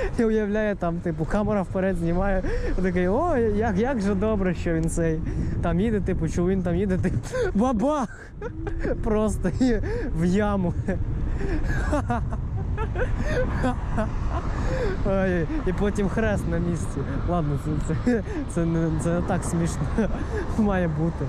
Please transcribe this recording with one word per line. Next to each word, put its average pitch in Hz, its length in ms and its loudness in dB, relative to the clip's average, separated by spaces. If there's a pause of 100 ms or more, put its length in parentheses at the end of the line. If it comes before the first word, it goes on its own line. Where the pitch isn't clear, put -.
(180)
Я 233 80 4
уявляю, 214 500 0
там, 170 220 -2
типу, 160 280 -2
камера 208 360 0
вперед 185 360 0
знімає. 180 460 2 (340)
Я 185 60 2
такий, 180 240 2
«О, 294 300 2
як, 214 400 2
як 240 240 2
же 202 140 2
добре, 190 400 2
що 170 180 0
він 160 160 2
цей 165 300 0 (420)
там 170 180 2
їде, 214 220 2
типу, 165 260 0
що 175 180 0
він 190 180 2
там 175 120 0
їде, 185 220 0
типу, - 200 0 (360)
бабах!» 254 760 0 (280)
<laughs> - 440 -2
Просто 214 460 2
і 247 260 2 (400)
в 160 100 2
яму. 196 480 2 (140)
<laughs> 180 60 0 (960)
Ха-ха. 262 320 0 (2750)
Ой, 190 420 2 (200)
і 180 60 0
потім 202 360 0
хрест 214 380 0
на 170 100 0
місці. 165 420 -2 (300)
Ладно, 147 360 0
це, 151 300 0 (100)
це, 233 180 2 (300)
це 170 120 0
не, 165 340 0
це 170 100 0
не 175 120 0
так 175 220 0
смішно 165 400 0 (380)
<laughs> - 360 -4
має 196 300 2
бути. 156 420 -2